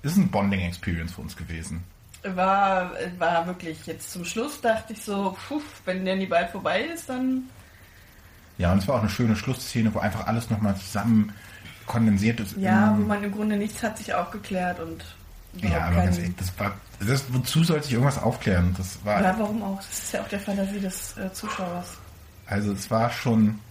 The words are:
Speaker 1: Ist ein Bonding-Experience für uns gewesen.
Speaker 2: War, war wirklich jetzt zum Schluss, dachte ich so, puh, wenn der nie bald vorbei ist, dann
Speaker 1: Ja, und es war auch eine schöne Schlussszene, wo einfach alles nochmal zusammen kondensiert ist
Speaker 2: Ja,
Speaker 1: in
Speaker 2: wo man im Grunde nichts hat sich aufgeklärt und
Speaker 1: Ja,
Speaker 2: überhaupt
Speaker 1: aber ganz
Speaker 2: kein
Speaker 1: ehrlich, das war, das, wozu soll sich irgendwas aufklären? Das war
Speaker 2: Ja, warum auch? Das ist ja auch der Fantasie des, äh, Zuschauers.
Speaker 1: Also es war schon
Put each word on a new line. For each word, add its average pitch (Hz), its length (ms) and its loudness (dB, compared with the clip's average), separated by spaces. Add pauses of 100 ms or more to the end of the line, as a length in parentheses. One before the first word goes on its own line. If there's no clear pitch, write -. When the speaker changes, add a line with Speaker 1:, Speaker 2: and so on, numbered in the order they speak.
Speaker 1:
Ist 165 140 2
ein 180 120 6
Bonding-Experience 87 840 0
für - 80 -12
uns - 140 -10
gewesen. 82 480 -8 (400)
Speaker 2:
War, 190 680 2 (260)
war 170 300 2
wirklich 170 400 -8
jetzt 160 240 -10
zum 180 140 -8
Schluss, 277 360 -6
dachte 220 320 0
ich - 100 -14
so, 196 320 -2 (120)
puh, 294 140 -4 (240)
wenn 185 200 -2
der 190 100 0
nie 190 100 0
bald 175 240 2
vorbei 180 320 -2
ist, 330 280 -8
dann 262 340 0 (1120)
Speaker 1:
Ja, 87 140 2
und 98 80 6
es 95 80 -2
war 135 80 2
auch 113 40 2
eine 104 100 2
schöne 113 260 2
Schlussszene, 113 580 0
wo 101 60 0
einfach 104 280 -2
alles 117 220 -2
nochmal 104 260 2
zusammen 107 580 2 (520)
kondensiert 113 540 4
ist 101 180 -6
Speaker 2:
Ja, 202 360 6
Speaker 1:
in 208 100 4
Speaker 2:
wo 202 40 2
man 202 160 0
im 208 80 -2
Grunde 214 260 0
nichts 208 260 -4
hat 220 160 -4
sich - 160 -6
aufgeklärt 180 640 -2
und 165 240 -10 (520)
Speaker 1:
Ja, 104 120 -2
Speaker 2:
überhaupt 82 180 2
Speaker 1:
aber 87 180 2
ganz 90 120 4
Speaker 2:
kein 87 80 -2
Speaker 1:
ehrlich, 90 140 -2
das 92 220 -6
war, 98 140 -2 (260)
das, 131 340 0
wozu 127 300 2
soll 156 200 2
sich 135 100 -4
irgendwas 131 280 4
aufklären? 92 540 2
Das 92 300 -6
war 104 160 4
Speaker 2:
Ja, 190 160 4
warum 214 240 0
auch? 196 160 -4
Das - 260 -10
ist - 100 -6
ja 202 80 -2
auch 208 60 -6
der 202 120 -4
Fantasie 202 400 -2
des, - 380 -6
äh, 190 140 -6
Zuschauers. 175 680 -8 (500)
Speaker 1:
Also 104 260 0
es - 160 -6
war 113 220 4
schon 110 480 4 (120)